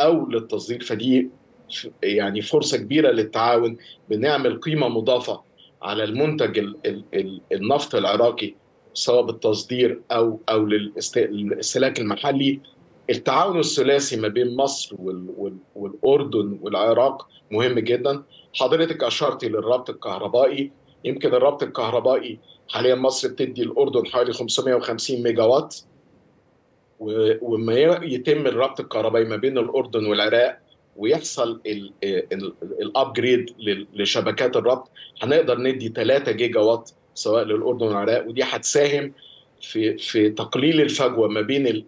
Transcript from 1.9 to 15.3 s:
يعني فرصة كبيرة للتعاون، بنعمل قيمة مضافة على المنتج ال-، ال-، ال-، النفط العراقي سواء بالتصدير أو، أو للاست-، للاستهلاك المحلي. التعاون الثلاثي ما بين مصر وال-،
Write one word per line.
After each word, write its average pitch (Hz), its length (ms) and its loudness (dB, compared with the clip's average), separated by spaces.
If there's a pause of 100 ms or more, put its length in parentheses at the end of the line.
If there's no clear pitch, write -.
يعني 202 400 0
فرصة 139 360 2
كبيرة 131 320 2
للتعاون، 117 680 2 (340)
بنعمل 127 500 0
قيمة 151 280 0
مضافة 117 540 -2 (400)
على 107 220 -4
المنتج 127 540 0
ال-، 101 180 -4 (100)
ال-، 101 180 -4 (100)
ال-، 95 260 -4 (120)
النفط 123 420 -2
العراقي 104 600 0 (400)
سواء 123 280 2
بالتصدير 113 760 0 (120)
أو، 117 360 2
أو 110 180 2
للاست-، 104 520 -2
للاستهلاك 117 840 -2
المحلي. 139 600 -2 (500)
التعاون 156 480 0
الثلاثي 139 580 2
ما 107 120 -2
بين 120 280 -2
مصر 135 420 -2
وال-، 90 400 -8